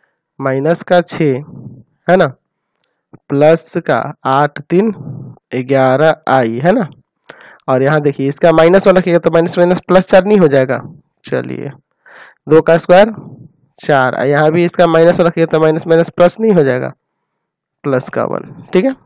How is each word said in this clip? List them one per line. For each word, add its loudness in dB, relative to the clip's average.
Minus -4
का 0
छः -4
है 4
ना, 0
Plus 0
का -2
आठ -2
तीन -2
ग्यारह 0
आई 0
है 0
ना, -4
और 0
यहाँ 0
देखिए -2
इसका 2
माइनस 4
वन 4
रखिएगा 0
तो -2
minus 0
minus 2
plus 2
चार 4
नहीं 2
हो 4
जाएगा। 0
चलिए, -10
दो 4
का 2
square 4
चार, -2
और -4
यहाँ 0
भी 0
इसका 0
माइनस 2
वन 2
रखिएगा -2
तो 0
minus 0
minus 0
plus 0
नहीं 0
हो 2
जाएगा, -4
Plus -4
का -4
वन, -10
ठीक 2
है। -4